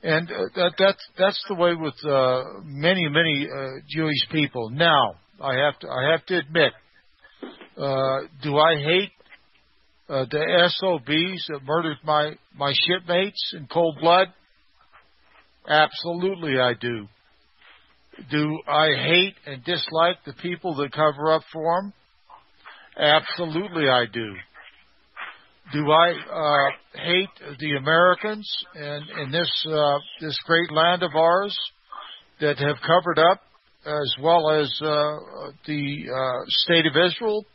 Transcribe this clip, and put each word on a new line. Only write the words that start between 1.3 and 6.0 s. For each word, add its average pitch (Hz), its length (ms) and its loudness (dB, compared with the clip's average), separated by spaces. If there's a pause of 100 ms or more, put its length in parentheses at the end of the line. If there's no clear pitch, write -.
the 202 40 -4
way 175 200 2
with, 160 180 -6 (140)
uh, 131 360 2 (220)
many, 160 460 0
many, 151 360 2
uh, 135 200 -10 (200)
Jewish 156 460 -4
people. 139 380 -2
Now, 139 460 2 (220)
I 135 180 -4
have 143 240 0
to, 160 100 -14
I 131 220 0